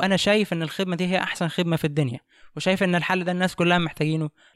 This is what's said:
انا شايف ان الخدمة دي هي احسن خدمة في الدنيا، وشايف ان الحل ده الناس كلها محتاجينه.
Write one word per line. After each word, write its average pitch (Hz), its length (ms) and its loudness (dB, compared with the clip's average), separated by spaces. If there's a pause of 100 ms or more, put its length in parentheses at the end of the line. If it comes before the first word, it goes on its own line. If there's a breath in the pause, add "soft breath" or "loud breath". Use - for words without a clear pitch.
انا 190 140 4
شايف 208 360 2
ان 165 100 -2
الخدمة 180 340 -4
دي 180 100 -2
هي 180 120 0
احسن - 300 -4
خدمة 170 280 0
في - 80 -2
الدنيا، 143 360 -2 (360 soft breath)
وشايف 190 260 0
ان 180 120 4
الحل 180 300 0
ده 180 80 -2
الناس 180 220 -2
كلها 175 240 2
محتاجينه. 156 520 -2 (240 soft breath)